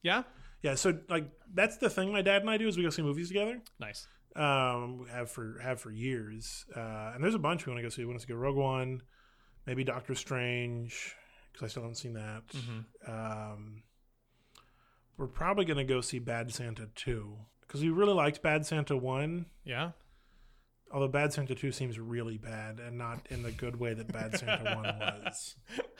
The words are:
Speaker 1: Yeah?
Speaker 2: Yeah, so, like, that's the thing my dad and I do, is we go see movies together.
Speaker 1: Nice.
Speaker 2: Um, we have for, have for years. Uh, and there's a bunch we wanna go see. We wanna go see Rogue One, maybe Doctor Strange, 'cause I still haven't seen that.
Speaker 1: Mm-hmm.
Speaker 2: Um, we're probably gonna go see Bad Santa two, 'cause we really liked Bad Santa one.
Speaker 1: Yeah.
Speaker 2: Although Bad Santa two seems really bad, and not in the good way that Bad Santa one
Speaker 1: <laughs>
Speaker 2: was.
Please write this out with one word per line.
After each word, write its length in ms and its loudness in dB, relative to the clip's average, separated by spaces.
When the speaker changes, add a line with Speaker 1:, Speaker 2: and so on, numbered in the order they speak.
Speaker 1:
Yeah? 200 4
Speaker 2:
Yeah, 140 4
so, 200 4
like, 160 2
that's 260 4
the 120 4
thing 220 2
my 100 4
dad 200 6
and 80 2
I 60 4
do, 120 2
is 80 2
we 80 4
go 60 4
see 120 0
movies 260 0
together. 320 0
Speaker 1:
Nice. 260 -10
Speaker 2:
Um, 600 4
we 120 -12
have 180 -4
for, 320 -8
have 200 -2
for 100 -12
years. 760 -4
Uh, 400 -6
and 80 -2
there's 120 4
a 60 0
bunch 260 2
we 60 -4
wanna 100 -4
go 60 -4
see. 140 -6
We 40 -2
wanna 140 -6
go 60 -12
see 60 -6
Rogue 240 2
One, 460 2
maybe 180 0
Doctor 300 -2
Strange, 1000 -2
'cause 120 -10
I 40 -6
still 140 -6
haven't 140 -8
seen 180 -8
that. 340 -8
Speaker 1:
Mm-hmm. 600 -10
Speaker 2:
Um, 720 -6
we're 100 -2
probably 380 2
gonna 200 2
go 160 2
see 200 -4
Bad 340 -2
Santa 400 -6
two, 420 -4
'cause 140 -2
we 80 4
really 240 8
liked 260 6
Bad 240 4
Santa 320 2
one. 500 0
Speaker 1:
Yeah. 280 -2
Speaker 2:
Although 160 2
Bad 240 4
Santa 220 -2
two 180 -2
seems 260 -2
really 380 -4
bad, 420 -8
and 200 -8
not 320 -6
in 120 -4
the 80 -4
good 260 -4
way 180 0
that 180 -6
Bad 260 -2
Santa 380 0
one 80 -4
Speaker 1:
<laughs> 400 -4
Speaker 2:
was. 320 -8